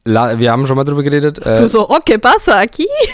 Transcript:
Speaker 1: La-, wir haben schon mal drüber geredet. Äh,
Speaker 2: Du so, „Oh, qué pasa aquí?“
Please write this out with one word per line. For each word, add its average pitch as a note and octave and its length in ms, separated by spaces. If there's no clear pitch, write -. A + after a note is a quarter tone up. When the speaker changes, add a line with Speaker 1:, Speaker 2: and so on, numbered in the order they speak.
Speaker 1:
La-, A2+ 340
wir A#2 120
haben B2+ 140
schon C3 100
mal C3+ 80
drüber C#3+ 200
geredet. D3 420
Äh, A2+ 80
Speaker 2:
Du A2+ 140
so, G#3+ 200
„Oh, D#4 160
qué A3 140
pasa B3+ 400
aquí?“ A#3+ 300